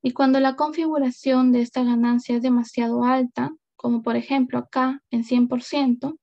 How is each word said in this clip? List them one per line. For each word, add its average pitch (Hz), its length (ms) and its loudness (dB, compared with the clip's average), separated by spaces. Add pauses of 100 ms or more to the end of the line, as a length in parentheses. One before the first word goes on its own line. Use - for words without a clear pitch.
Y 254 100 -2
cuando 269 280 2
la 269 160 0
configuración 277 960 0
de 240 80 4
esta 240 240 -2
ganancia 240 520 0
es 233 60 -2
demasiado 240 640 0
alta, 254 460 0 (260)
como 240 260 -2
por 233 140 -2
ejemplo 254 420 -2
acá 262 420 -2 (100)
en 233 120 -2
cien 247 240 2
por 247 160 -4
ciento 277 600 -2